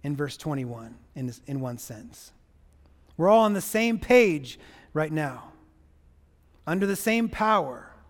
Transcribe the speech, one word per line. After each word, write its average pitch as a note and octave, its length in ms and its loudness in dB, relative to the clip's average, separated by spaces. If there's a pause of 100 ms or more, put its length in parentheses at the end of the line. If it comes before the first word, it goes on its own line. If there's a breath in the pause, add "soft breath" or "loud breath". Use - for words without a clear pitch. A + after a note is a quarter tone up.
in C#3+ 140 -4
verse C#3+ 200 -6
twenty-one, A#2+ 600 -8 (180)
in, B2+ 180 -8 (140)
in C#3 140 -6
one B2 180 -8
sense. - 540 -18 (840)
We're E3+ 120 2
all A3 160 8
on G#3 80 2
the G3 80 -2
same A3+ 400 0
page F#3 580 4 (340 loud breath)
right D#3 200 -2
now, D3+ 400 -6 (1120)
under F#3+ 200 0
the G3 100 0
same A3+ 320 0
power. F#3 600 0 (220)